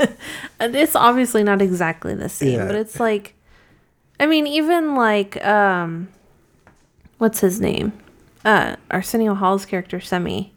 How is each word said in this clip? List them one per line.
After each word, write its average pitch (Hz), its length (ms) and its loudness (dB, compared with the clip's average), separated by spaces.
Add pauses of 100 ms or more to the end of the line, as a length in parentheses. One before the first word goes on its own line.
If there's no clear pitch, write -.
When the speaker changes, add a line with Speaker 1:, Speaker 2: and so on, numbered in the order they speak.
(580)
Speaker 1:
And 233 180 -2
it's 311 180 2
obviously 240 480 4
not 202 180 2
exactly 180 540 -2
the - 140 -8
same, 135 320 0
Speaker 2:
Yeah. 101 60 -4
Speaker 1:
but 208 100 -2
it's 220 240 -6
like, 214 340 -2 (840)
I 277 60 4
mean, 311 200 2
even 311 480 0
like, 208 500 0
um, 180 600 0 (1120)
what's - 220 0
his 196 200 2
name? 208 320 -2 (520)
Uh, 208 320 2 (120)
Arsenio 214 460 -2
Hall's 196 320 0
character, 180 320 -6
Semi, 180 580 -4